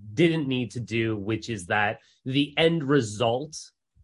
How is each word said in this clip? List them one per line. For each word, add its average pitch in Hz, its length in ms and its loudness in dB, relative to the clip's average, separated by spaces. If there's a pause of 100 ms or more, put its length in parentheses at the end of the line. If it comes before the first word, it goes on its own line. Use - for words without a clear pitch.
(140)
didn't 160 340 4
need 127 240 -2
to 120 80 -6
do, 113 360 -2
which 107 320 -4
is 98 180 -6
that 107 340 0 (240)
the 139 340 0
end 165 260 2
result 127 720 0 (480)